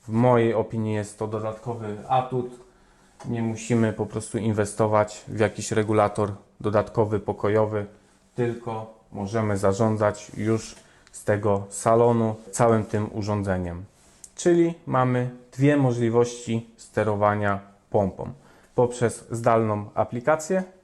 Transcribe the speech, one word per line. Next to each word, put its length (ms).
W 40
mojej 420
opinii 400
jest 240
to 80
dodatkowy 600
atut. 640
Nie 140
musimy 500
po 140
prostu 320
inwestować 920
w 100
jakiś 340
regulator 600
dodatkowy, 600
pokojowy, 680
tylko 600
możemy 440
zarządzać 800
już 400
z 120
tego 460
salonu 640
całym 340
tym 280
urządzeniem. 720
Czyli 400
mamy 440
dwie 240
możliwości 920
sterowania 840
pompą. 380
Poprzez 560
zdalną 540
aplikację 680